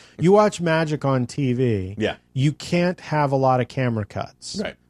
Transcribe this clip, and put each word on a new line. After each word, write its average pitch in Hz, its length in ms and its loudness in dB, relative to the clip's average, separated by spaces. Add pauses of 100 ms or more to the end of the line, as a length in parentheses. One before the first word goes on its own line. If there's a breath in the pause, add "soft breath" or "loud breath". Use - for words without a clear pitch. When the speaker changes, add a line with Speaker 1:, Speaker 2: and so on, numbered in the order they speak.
(180 loud breath)
Speaker 1:
You 170 140 4
watch 208 280 4
magic 160 440 0
on 131 220 2
T 131 280 -2
V, 107 440 0
Speaker 2:
Yeah. 104 180 -2 (180)
Speaker 1:
you 139 180 2
can't 175 480 -2
have 147 320 0
a 139 40 2
lot 131 240 4
of 120 80 -4
camera 117 360 -2
cuts. - 580 -10
Speaker 2:
Right. - 140 -8 (140)